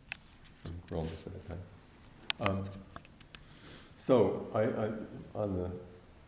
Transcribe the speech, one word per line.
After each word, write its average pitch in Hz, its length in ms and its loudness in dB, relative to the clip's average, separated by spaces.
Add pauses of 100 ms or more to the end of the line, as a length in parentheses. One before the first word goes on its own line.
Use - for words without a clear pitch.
(640)
I - 40 -6
think 82 80 -6 (140)
we're 87 60 0
almost 82 320 -2
out 90 60 -8
of 87 140 -10
time. 92 120 -4 (800)
Um, 98 240 2 (1300)
so 107 600 8
I, 110 80 6
I, 110 280 4 (520)
on 98 120 2
the 90 160 2 (580)